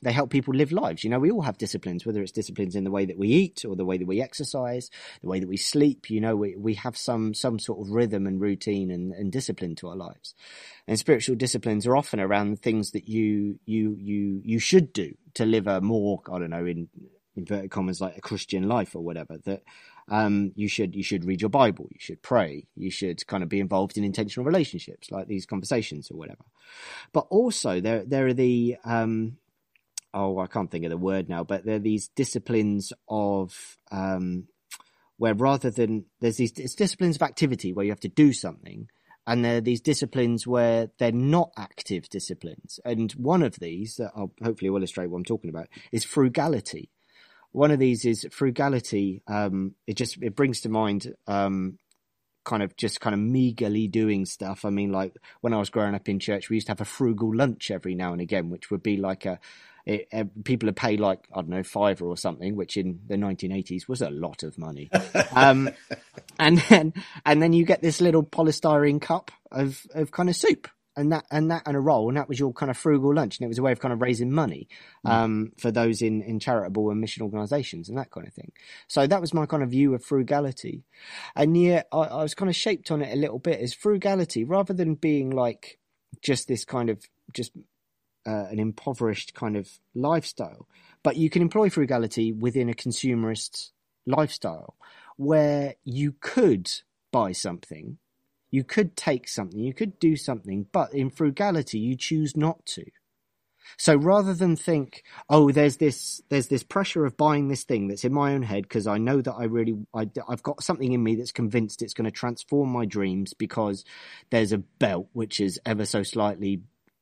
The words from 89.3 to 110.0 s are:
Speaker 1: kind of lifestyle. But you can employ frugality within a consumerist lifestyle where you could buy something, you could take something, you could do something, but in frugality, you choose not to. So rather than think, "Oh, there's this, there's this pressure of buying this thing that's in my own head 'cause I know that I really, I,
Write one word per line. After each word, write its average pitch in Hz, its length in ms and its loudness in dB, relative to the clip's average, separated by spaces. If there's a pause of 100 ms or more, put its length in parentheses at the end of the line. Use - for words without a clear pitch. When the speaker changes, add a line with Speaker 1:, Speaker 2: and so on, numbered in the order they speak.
Speaker 1:
kind 107 220 -4
of - 240 -8 (160)
lifestyle. 139 720 -2 (360)
But 139 120 4
you 156 140 4
can 175 120 4
employ 196 280 4
frugality 117 640 0
within 120 360 0
a 117 40 -2
consumerist 117 960 -4 (340)
lifestyle 135 680 -2 (400)
where 143 600 2 (100)
you 139 340 -2
could 135 500 2 (440)
buy 107 180 2
something, 90 640 -10 (560)
you 135 120 2
could - 320 0
take - 320 -2
something, 98 320 -6
you 131 120 -2
could 208 240 -4
do 160 200 4
something, 101 560 -4
but - 200 0
in 135 160 0
frugality, 156 720 0
you 120 160 -2
choose 151 400 -2
not 160 300 0
to. - 180 -10 (920)
So 160 180 6
rather 190 380 4
than 170 240 2
think, 147 460 -2 (260)
"Oh, 147 220 8
there's 147 260 4
this, - 500 0
there's 139 220 0
this 135 120 0
pressure 180 440 0
of 127 100 -2
buying 147 320 4
this 139 160 -2
thing 104 240 0
that's 98 160 -6
in 123 80 2
my 143 220 2
own 139 100 0
head 101 240 -4
'cause 110 200 -2
I 104 100 0
know 131 240 2
that 120 140 -4
I 117 100 -4
really, 113 320 0 (160)
I, 110 160 -4 (180)